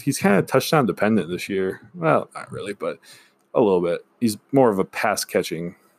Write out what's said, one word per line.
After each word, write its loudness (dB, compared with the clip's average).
he's -2
kinda 4
touchdown 2
dependent 0
this -6
year. -4
Well, 0
not -14
really, -10
but -8
a 2
little 4
bit. -4
He's -2
more 6
of 0
a 2
pass -2
catching -4